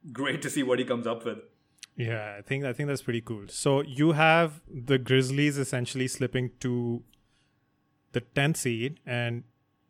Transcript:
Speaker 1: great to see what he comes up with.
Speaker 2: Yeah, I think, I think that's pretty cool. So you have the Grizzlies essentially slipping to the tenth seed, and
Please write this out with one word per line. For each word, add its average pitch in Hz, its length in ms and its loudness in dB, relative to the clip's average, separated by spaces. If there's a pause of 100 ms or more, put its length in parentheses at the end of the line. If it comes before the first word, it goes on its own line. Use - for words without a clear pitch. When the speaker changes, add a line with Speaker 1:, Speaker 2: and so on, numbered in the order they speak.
(120)
Speaker 1:
great 135 320 -4
to 143 80 -4
see 147 100 0
what 127 160 2
he 127 80 -2
comes 120 220 -2
up 113 180 -4
with. 107 140 -6 (560)
Speaker 2:
Yeah, 110 420 -4
I 104 40 -16
think, 135 220 -4
I 127 100 -2
think 143 160 -4
that's 135 120 -4
pretty 117 200 -2
cool. 110 260 -8
So 139 340 2
you 147 300 2
have 160 580 4
the 135 300 0
Grizzlies 135 580 2
essentially 131 500 -2
slipping 127 520 -2
to 120 420 -2 (1120)
the 123 80 -2
tenth 143 360 0
seed, 123 480 -2
and 120 380 -2 (460)